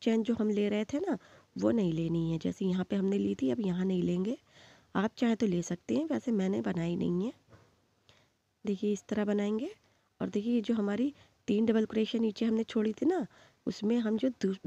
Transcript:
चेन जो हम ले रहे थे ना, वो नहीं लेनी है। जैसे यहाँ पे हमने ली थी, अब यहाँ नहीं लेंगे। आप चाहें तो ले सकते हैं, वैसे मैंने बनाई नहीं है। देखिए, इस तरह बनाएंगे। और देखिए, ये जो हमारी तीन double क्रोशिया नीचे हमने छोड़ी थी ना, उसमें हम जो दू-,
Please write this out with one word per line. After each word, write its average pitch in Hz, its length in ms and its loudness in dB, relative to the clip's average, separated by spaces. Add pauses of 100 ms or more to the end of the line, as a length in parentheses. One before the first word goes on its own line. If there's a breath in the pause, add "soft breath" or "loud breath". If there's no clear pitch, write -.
चेन 226 220 2
जो 233 120 0
हम 214 140 0
ले 208 200 2
रहे 208 160 0
थे 285 140 -4
ना, 349 180 -2 (400 loud breath)
वो 214 140 2
नहीं 190 220 2
लेनी 165 380 0
है। 165 60 0
जैसे 180 280 -4
यहाँ 185 200 0
पे 208 100 -4
हमने 196 220 0
ली 196 180 0
थी, 262 140 -2
अब 247 100 -2
यहाँ 185 260 0
नहीं 180 180 0
लेंगे। 180 340 0 (580 loud breath)
आप 196 220 0
चाहें 226 180 2
तो 226 100 0
ले 175 160 2
सकते 196 340 -4
हैं, 302 100 0
वैसे 277 260 -2
मैंने 202 300 0
बनाई 175 340 -2
नहीं 175 300 0
है। 254 80 -6 (1300 soft breath)
देखिए, 208 280 0
इस 196 160 -6
तरह 214 160 0
बनाएंगे। 208 460 0 (500 soft breath)
और 190 80 -4
देखिए, 214 240 -2
ये 240 80 2
जो 233 120 0
हमारी 220 400 0 (340 soft breath)
तीन 214 180 2
double 220 200 4
क्रोशिया 220 360 0
नीचे 226 240 0
हमने 220 180 2
छोड़ी 214 300 0
थी - 120 -2
ना, 330 220 2 (380 soft breath)
उसमें 220 340 0
हम 220 180 0
जो 262 120 2
दू-, 190 380 -2